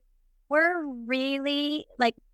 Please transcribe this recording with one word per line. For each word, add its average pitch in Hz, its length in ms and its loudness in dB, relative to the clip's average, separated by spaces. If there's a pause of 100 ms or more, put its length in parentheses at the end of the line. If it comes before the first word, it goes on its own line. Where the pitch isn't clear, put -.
(500)
we're 330 340 2
really, 277 1000 -2 (140)
like, 233 160 2 (180)